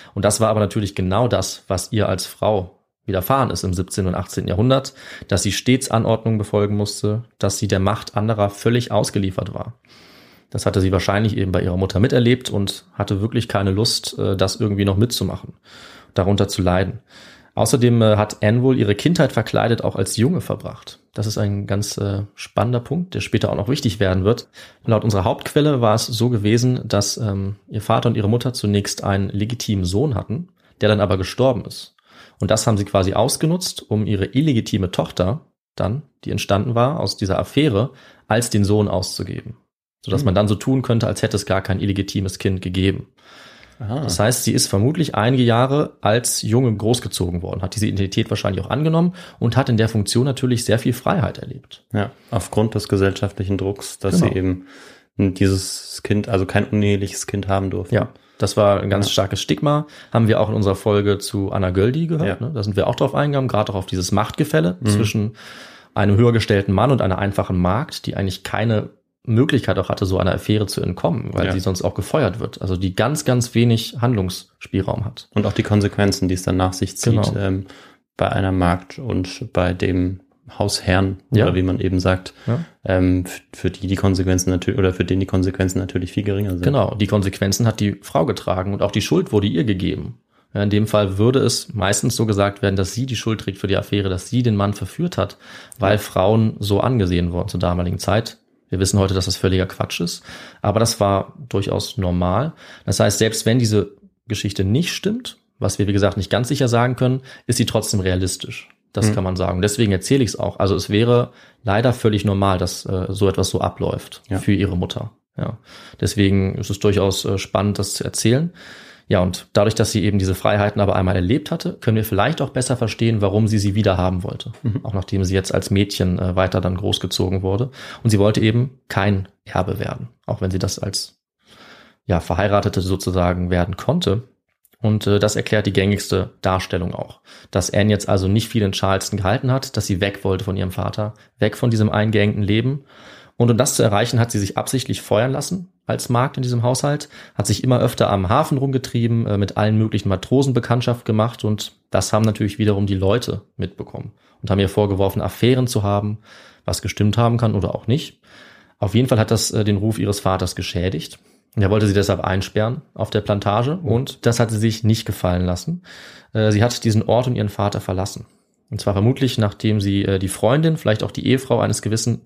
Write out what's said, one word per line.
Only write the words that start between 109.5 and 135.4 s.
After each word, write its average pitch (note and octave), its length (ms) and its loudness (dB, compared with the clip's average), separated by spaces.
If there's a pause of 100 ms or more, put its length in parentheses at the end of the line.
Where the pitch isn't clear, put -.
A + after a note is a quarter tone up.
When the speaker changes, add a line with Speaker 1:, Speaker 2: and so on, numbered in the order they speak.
Speaker 1:
Deswegen G#2 300 2
erzähle B2+ 320 2
ich's - 120 -2
auch. - 220 -4
Also F#2+ 180 2
es G2 140 -4
wäre A#2+ 420 2 (320)
leider A2 300 2
völlig G#2+ 320 0
normal, G2 320 2
dass, - 300 -4
äh, F#2 220 -2
so G2 200 2
etwas F#2+ 200 0
so - 120 -2
abläuft - 680 -4
Speaker 2:
Ja. F#2+ 100 -2
Speaker 1:
für - 140 0
ihre F#2 240 0
Mutter. A2 340 -6 (260)
Ja. - 200 -6 (440)
Deswegen G2 540 2
ist - 160 -6
es G2+ 80 -6
durchaus, G2 460 2
äh, G2+ 120 0
spannend, G2+ 420 -2
das G2 140 -4
zu - 100 -6
erzählen. C#3 480 0 (560)
Ja, G2 140 2
und F2+ 320 -2
dadurch, G#2 220 4
dass A2 160 0
sie G2+ 120 0
eben G#2 160 2
diese F#2+ 160 2
Freiheiten G#2 460 0
aber G2 140 2
einmal F#2+ 200 2
erlebt G2 360 0
hatte, E3+ 300 -6
können A2 160 2
wir G#2+ 60 0
vielleicht A2 380 0
auch C3 80 -4
besser B2 280 -2
verstehen, A2+ 440 0
warum G#2 260 2
sie G#2+ 120 2
sie G2 160 0
wieder G2 220 2
haben F2+ 260 0
wollte. - 280 -8 (120)
Speaker 2:
Mhm. A#2+ 200 -2
Speaker 1:
Auch G#2 100 -8
nachdem F#2+ 300 -2
sie F#2 120 0
jetzt F#2 180 -2
als F2+ 180 0
Mädchen, F#2+ 480 2
äh, F2+ 160 -2
weiter F#2 260 2
dann F#2 160 0
großgezogen F#2+ 640 -2
wurde. G#2 260 0 (340)
Und A#2 80 2
sie G#2 80 4
wollte G#2 200 4
eben A#2+ 480 2
kein G2 400 0 (180)
Erbe F#2 340 -2
werden, - 300 -8 (180)
auch - 140 -4
wenn F#2+ 100 -2
sie F#2 80 -2
das F#2 200 -4
als, - 400 -8 (880)
ja, F2 140 2
Verheiratete F#2+ 640 0
sozusagen F2+ 680 0
werden F2+ 280 0
konnte. B2+ 460 -2 (580)
Und, G#2+ 260 0
äh, G2+ 120 4
das G#2+ 160 2
erklärt G#2+ 300 0